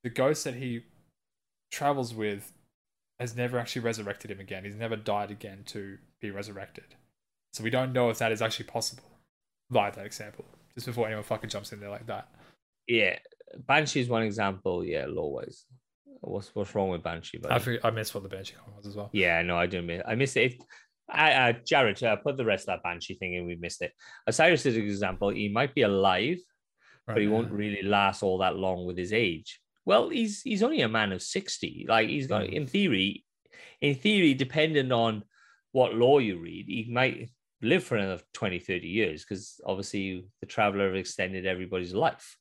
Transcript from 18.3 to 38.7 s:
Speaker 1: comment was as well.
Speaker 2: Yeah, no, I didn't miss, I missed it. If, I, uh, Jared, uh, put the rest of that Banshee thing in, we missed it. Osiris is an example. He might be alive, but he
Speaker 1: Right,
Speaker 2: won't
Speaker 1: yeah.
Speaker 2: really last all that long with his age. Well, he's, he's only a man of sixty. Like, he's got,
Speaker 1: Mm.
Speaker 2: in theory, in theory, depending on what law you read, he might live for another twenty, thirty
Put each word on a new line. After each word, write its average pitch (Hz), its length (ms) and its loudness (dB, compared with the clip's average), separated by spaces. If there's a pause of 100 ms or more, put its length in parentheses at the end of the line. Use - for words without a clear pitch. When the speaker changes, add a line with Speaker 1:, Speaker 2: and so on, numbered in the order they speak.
Speaker 1:
comment 104 220 -20
was 104 100 -16
as 101 80 -12
well. 101 160 -10
Speaker 2:
Yeah, 87 320 4
no, 87 140 0
I 87 80 4
didn't 90 220 -4
miss, 85 200 -4
I 110 80 -2
missed 131 220 0
it. 123 160 4
If, - 80 -20 (480)
I, 156 240 6
uh, 127 200 6 (120)
Jared, 131 380 4
uh, 107 120 4
put 131 220 -4
the 123 80 -2
rest 98 240 2
of 92 80 0
that - 60 -14
Banshee 87 320 -6
thing 90 180 -6
in, 87 120 -4
we 87 100 -6
missed 85 260 -10
it. 87 100 -6 (360)
Osiris 156 380 4
is 117 120 2
an 107 60 0
example. 101 460 -2
He 104 200 -2
might 123 260 0
be 139 60 2
alive, 98 560 4 (680)
but 113 120 0
he 104 80 4
Speaker 1:
Right, 104 80 4
Speaker 2:
won't 117 160 2
Speaker 1:
yeah. 104 80 -6
Speaker 2:
really 104 240 -4
last 101 420 2
all 92 140 2
that 92 180 2
long 92 300 -2
with 90 120 -6
his 90 140 -4
age. 101 480 -2 (240)
Well, 202 260 4
he's, 226 340 -2
he's 208 200 0
only 277 180 2
a 117 60 4
man 110 240 2
of 92 120 -4
sixty. - 640 -6
Like, 113 180 4
he's 139 200 -2
got, 104 160 0
Speaker 1:
Mm. - 100 -4
Speaker 2:
in 143 140 -4
theory, 123 580 2 (560)
in 143 140 2
theory, 185 400 6
depending 139 580 2
on 113 300 2 (500)
what 110 220 4
law 131 240 8
you 101 180 0
read, 85 300 -10
he 113 220 -4
might 127 420 0 (320)
live 156 200 4
for 120 140 -2
another 95 240 -2 (100)
twenty, 92 280 -4
thirty 87 280 -4